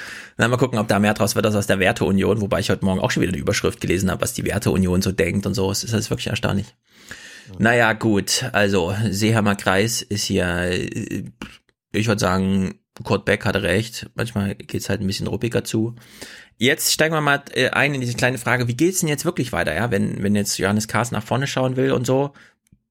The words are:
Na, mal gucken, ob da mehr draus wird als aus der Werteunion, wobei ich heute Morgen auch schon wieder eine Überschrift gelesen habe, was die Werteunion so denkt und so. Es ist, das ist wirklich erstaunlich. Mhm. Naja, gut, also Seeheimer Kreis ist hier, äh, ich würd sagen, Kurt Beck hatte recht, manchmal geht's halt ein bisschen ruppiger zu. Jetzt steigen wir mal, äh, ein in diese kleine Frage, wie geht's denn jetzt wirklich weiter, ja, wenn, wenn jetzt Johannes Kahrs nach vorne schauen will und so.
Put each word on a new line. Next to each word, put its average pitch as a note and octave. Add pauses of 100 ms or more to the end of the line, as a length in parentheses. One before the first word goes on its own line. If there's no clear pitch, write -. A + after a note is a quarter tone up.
(360)
Na, A2+
mal B2
gucken, A#2+
ob G#2+
da G2+
mehr G#2+
draus G#2+
wird G#2+
als G#2+
aus G2
der G2
Werteunion, F#2+
wobei F#2+
ich -
heute F#2+
Morgen F#2
auch -
schon -
wieder F2+
eine C#2
Überschrift -
gelesen F#2
habe, E2
was -
die -
Werteunion F2+
so F#2+
denkt F2
und G2
so. F#2+
Es -
ist, A#2
das A2
ist A2+
wirklich A#2+
erstaunlich. G2 (760)
Mhm. G2
Naja, A2+
gut, G#2+
also G2 (160)
Seeheimer G#2
Kreis G#2
ist -
hier, F#2+
äh, F2+ (680)
ich G#2+
würd G#2
sagen, F#2+ (280)
Kurt G2+
Beck -
hatte G2
recht, G2
manchmal G2+
geht's -
halt G2
ein F#2+
bisschen F#2+
ruppiger A2
zu. A2+ (640)
Jetzt C3
steigen D#3+
wir D#3
mal, C#3+ (100)
äh, B2+
ein C#3
in C3
diese A#2+
kleine B2+
Frage, B2
wie A#2+
geht's F3
denn D#3+
jetzt C#3+
wirklich D#3+
weiter, E2
ja, A2+
wenn, G2+
wenn G2+
jetzt G2+
Johannes G#2+
Kahrs A2+
nach G#2+
vorne C3
schauen C3
will C3
und A#2+
so. C3+ (580)